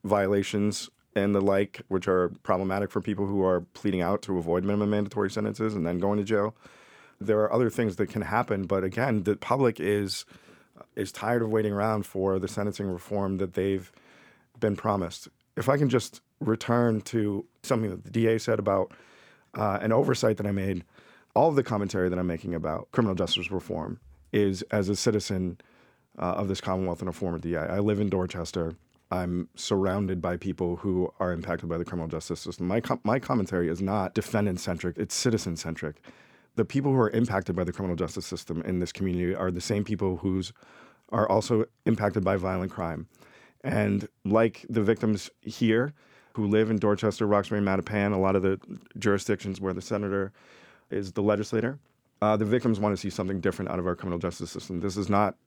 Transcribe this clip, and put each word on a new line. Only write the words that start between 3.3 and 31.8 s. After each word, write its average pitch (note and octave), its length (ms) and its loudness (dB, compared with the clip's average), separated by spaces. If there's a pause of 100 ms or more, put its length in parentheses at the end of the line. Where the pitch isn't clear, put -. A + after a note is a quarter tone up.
are F#2 180 4 (120)
pleading F#2+ 280 -2
out F#2+ 220 0
to F#2+ 140 -2
avoid E2+ 260 0
minimum G2+ 260 0
mandatory G#2 420 -2
sentences G#2+ 420 -2
and F2+ 120 -2
then F2 120 -2
going G2 200 0
to G2+ 80 -2
jail. G#2+ 300 0 (680)
There G#2+ 180 2
are G#2+ 140 2
other A#2 160 4
things G#2+ 260 0
that G2+ 140 0
can G#2+ 120 -4
happen, G2 440 0
but F#2 180 2
again, G#2+ 400 0
the G2+ 140 0
public B2 420 2
is, G2+ 460 0 (720)
is G2 160 -6
tired A#2 280 0
of A2 80 0
waiting G#2+ 220 2
around G#2 340 0
for F#2+ 340 0
the F#2 100 -2
sentencing G2+ 380 -4
reform F#2+ 500 -2
that F#2 160 -2
they've F#2+ 360 0 (720)
been G#2+ 160 2
promised. G2 540 -2 (260)
If - 140 0
I C#3+ 80 4
can C#3+ 100 2
just A#2+ 320 0 (220)
return A2+ 600 2
to G#2 440 -2 (180)
something A2+ 260 0
that F2+ 140 -8
the G2+ 80 -16
D A2+ 160 2
A A2+ 100 4
said A2 220 0
about, G2 320 0 (640)
uh, G2+ 280 0
an A2 120 2
oversight A#2 420 4
that G2 100 -4
I G2+ 60 -2
made, F#2+ 320 -2 (500)
all C#3 140 6
of D#3 80 2
the C3+ 80 6
commentary G2 460 0
that F2+ 100 0
I'm F2+ 80 0
making F2 260 -4
about D#2+ 380 -4
criminal G#2 240 2
justice F2+ 340 -2
reform F2 520 -6 (320)
is G2 300 4
as G2+ 260 0
a G2+ 80 0
citizen, F#2+ 600 0 (640)
uh, F2+ 140 -2
of G2 160 -2
this F#2+ 100 -2
Commonwealth F#2 400 -2
and F#2 80 -6
a F2 60 -4
former F2 260 -4
D E2 140 -4
A. D#2 80 -2
I E2+ 180 -2
live G#2 220 0
in G#2 80 0
Dorchester. F2+ 640 -4 (380)
I'm F2+ 440 -2
surrounded F#2+ 680 0
by F2 140 -2
people F2 400 -4
who F#2 440 -2
are F2+ 120 0
impacted E2+ 380 -4
by E2 80 -2
the E2+ 80 -4